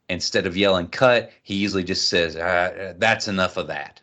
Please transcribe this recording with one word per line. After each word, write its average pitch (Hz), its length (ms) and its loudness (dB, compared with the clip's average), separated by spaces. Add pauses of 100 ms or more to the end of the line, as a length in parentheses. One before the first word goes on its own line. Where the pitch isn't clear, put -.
instead 92 380 -2
of 87 100 -4
yelling 95 320 2
"cut," 123 420 2 (120)
he 101 120 -8
usually 98 300 -2
just 92 240 -2
says, 82 280 0
"Uh, 90 640 -2
that's 110 300 0
enough 95 280 0
of 85 120 -4
that." 73 340 -10